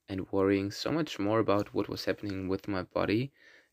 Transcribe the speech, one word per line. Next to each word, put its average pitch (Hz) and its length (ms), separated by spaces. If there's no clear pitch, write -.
and 95 240
worrying 98 400
so - 200
much 151 260
more 104 220
about 101 340
what 101 160
was - 160
happening 95 420
with 95 200
my 95 160
body, 101 480